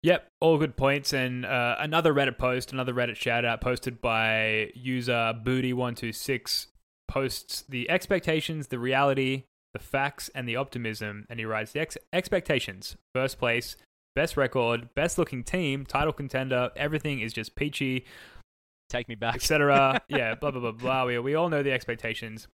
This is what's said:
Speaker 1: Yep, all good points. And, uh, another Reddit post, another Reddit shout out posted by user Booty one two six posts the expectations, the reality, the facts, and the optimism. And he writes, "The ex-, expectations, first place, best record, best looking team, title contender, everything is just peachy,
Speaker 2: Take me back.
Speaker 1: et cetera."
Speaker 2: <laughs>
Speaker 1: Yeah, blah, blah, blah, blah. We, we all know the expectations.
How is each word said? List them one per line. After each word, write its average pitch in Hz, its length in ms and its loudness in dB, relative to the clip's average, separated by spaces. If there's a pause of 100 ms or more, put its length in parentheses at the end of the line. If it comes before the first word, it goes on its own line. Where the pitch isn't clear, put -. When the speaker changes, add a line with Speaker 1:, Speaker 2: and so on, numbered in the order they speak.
Speaker 1:
Yep, 170 240 4 (120)
all 160 180 6
good 147 200 0
points. 139 340 2
And, 127 340 -2
uh, 123 340 0
another 156 340 4
Reddit 135 240 4
post, 127 340 0
another 127 220 -2
Reddit 120 220 0
shout 120 300 0
out 113 160 0
posted 123 400 -2
by 110 720 2
user 120 580 0 (100)
Booty 127 300 2
one 123 220 -2
two 113 180 -6
six - 540 -4 (400)
posts - 600 -4
the 123 220 -4
expectations, 160 760 0
the 127 120 -4
reality, 131 640 2 (300)
the - 60 -10
facts, - 560 -4
and 127 120 -6
the 117 80 -2
optimism. 110 760 -6
And 117 100 -10
he 110 60 -4
writes, 110 260 -4
"The 147 100 -4
ex-, - 160 -6 (160)
expectations, 156 840 0 (200)
first 131 240 -2
place, 120 360 0 (400)
best 151 220 0
record, 120 580 2
best 165 220 0
looking 139 260 0
team, 139 420 -2
title 147 280 0
contender, 131 640 0
everything 147 440 -2
is 110 140 -4
just - 220 -8
peachy, 135 500 -2 (840)
Speaker 2:
Take 123 200 -4
me 117 60 -8
back. 117 200 -2
Speaker 1:
et 120 60 -6
cetera." 143 640 6
Speaker 2:
<laughs> - 40 -20
Speaker 1:
Yeah, 117 260 0
blah, 143 160 -2
blah, 131 100 -6
blah, 117 100 -2
blah. 127 340 0
We, 123 140 0
we 135 160 -2
all 170 140 2
know 147 140 2
the 135 100 2
expectations. 113 760 -6 (120)